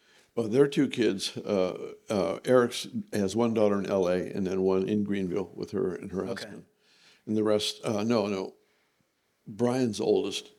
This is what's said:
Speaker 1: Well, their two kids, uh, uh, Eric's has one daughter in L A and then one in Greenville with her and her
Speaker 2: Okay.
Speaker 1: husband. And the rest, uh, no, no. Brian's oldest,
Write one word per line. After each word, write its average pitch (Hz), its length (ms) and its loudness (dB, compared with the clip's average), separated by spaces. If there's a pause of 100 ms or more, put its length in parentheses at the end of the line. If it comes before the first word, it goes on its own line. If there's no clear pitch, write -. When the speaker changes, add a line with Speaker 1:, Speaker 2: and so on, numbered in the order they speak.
(360)
Speaker 1:
Well, 117 120 -2
their 135 200 6
two 143 200 2
kids, 104 480 0
uh, 95 580 -2 (180)
uh, 95 340 0
Eric's 123 420 2 (240)
has 98 240 0
one 117 200 2
daughter 104 240 4
in 95 80 -4
L 98 200 2
A 90 100 2
and 95 280 -4
then 92 160 -2
one 95 260 2
in 107 160 0
Greenville 98 520 -4
with - 160 -10
her 95 240 -2
and 98 160 -12
her 92 160 -4
Speaker 2:
Okay. 101 160 -8
Speaker 1:
husband. 107 220 -14 (600)
And 107 100 -4
the 107 80 2
rest, 107 400 0
uh, 104 200 -2
no, 110 240 2
no. 98 260 -4 (920)
Brian's 120 520 0
oldest, 98 600 0